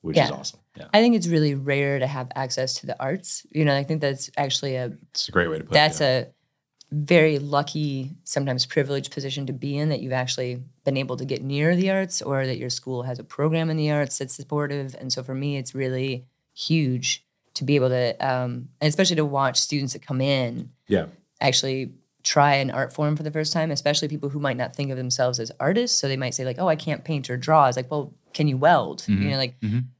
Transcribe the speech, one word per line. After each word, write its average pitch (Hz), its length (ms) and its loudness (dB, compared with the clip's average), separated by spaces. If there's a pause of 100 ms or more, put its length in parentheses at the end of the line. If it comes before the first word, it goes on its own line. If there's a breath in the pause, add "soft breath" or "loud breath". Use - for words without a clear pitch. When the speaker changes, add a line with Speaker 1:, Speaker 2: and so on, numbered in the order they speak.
Speaker 1:
which 80 160 0
is 147 120 4
Speaker 2:
Yeah. 65 60 -6
Speaker 1:
awesome. - 240 -12 (180)
Yeah. - 160 -18
Speaker 2:
I 214 80 6
think 233 140 6
it's 175 120 0
really 151 280 4
rare 139 440 0
to 127 80 0
have 131 280 -6
access 131 440 -4
to - 60 -14
the 127 160 -8
arts. 156 500 -6
You 151 140 2
know, 143 100 4
I 139 80 0
think 156 180 -2
that's 139 360 -2
actually 139 380 -2
a 127 180 -4 (180)
Speaker 1:
It's - 160 -6
a - 40 -12
great 87 180 2
way 80 100 -4
to 78 60 -8
put - 80 -6
Speaker 2:
that's 151 260 6
Speaker 1:
it. 151 40 2
Yeah. 131 160 4 (120)
Speaker 2:
a - 20 -20 (580)
very 151 460 4
lucky, 143 840 -2
sometimes 135 420 -2
privileged 139 460 -2
position 139 340 -6
to 131 80 -6
be 139 240 -4
in, 151 120 0
that 143 120 -2
you've 127 120 -6
actually 127 500 -2 (220)
been 139 120 2
able 127 200 -2
to 131 80 -6
get 135 180 -4
near 147 320 2
the 190 160 2
arts 190 300 -2
or 135 260 -2
that 127 100 -2
your 123 140 -6
school 127 320 -6
has 123 160 -6
a - 40 -14
program 160 460 0
in 160 80 0
the 151 140 2
arts 147 260 0
that's 131 160 -6
supportive. 143 680 -4
And 127 140 -6
so 135 80 -4
for 131 140 -8
me, 139 220 -2
it's 131 180 -8
really 131 500 -2 (300)
huge 127 680 0 (320)
to - 80 -6
be 147 120 4
able 127 140 4
to, 123 300 2
um, 127 500 -2 (120)
and 151 80 2
especially 175 280 2
to 151 80 4
watch 139 340 2
students 139 340 -2
that - 80 -10
come 131 200 -2
in 127 480 0 (180)
Speaker 1:
Yeah. 90 180 2 (360)
Speaker 2:
actually 131 500 0 (320)
try 143 320 4
an 135 160 0
art 131 220 -4
form 151 220 0
for 151 80 -6
the 151 80 -6
first 156 220 -2
time, 160 180 0
especially 147 360 0
people 147 220 -4
who 147 100 -4
might 135 180 0
not 123 180 -4
think 139 160 -4
of 131 60 -4
themselves 123 420 0
as 117 200 -6
artists. 214 380 2
So 139 100 0
they 135 100 0
might 127 160 -2
say, 131 120 -6
like, 127 140 -4
"Oh, 185 80 2
I 160 80 4
can't 151 280 -4
paint 147 260 -4
or 127 80 -2
draw." 147 300 6
It's 123 100 2
like, 127 120 -6
"Well, 147 240 -4 (200)
can 151 140 2
you 131 100 2
weld?" 135 460 4
Speaker 1:
Mm-hmm. 98 200 2
Speaker 2:
You 98 80 2
know, 135 60 -2
like, 127 240 -4
Speaker 1:
Mm-hmm. 110 180 0 (200)